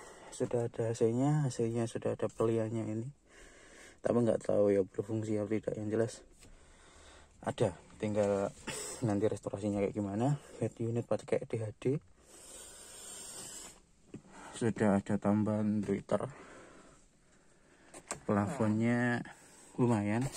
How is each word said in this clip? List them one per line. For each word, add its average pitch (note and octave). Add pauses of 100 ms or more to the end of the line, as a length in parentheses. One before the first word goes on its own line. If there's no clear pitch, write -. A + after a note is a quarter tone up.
(320)
sudah B2
ada A2+
A A#2
C-nya, C3
A B2+
C-nya A#2
sudah A2+
ada -
pelihannya A2+
ini. A2+ (920)
Tapi -
nggak A#2+
tahu G2+
ya G2
berfungsi G#2+
atau G#2
tidak. -
Yang G#2+
jelas A2+ (1300)
ada, A2 (320)
tinggal G2+ (560)
nanti G#2
restorasinya G2+
kayak G2+
gimana. G#2+ (240)
Head A2+
unit A#2
pakai -
D A2+
H G#2+
D. - (2750)
Sudah G#2
ada G2+
tambahan G#2+
tweeter. G2+ (2000)
Plafonnya A2+ (560)
lumayan. A#2 (100)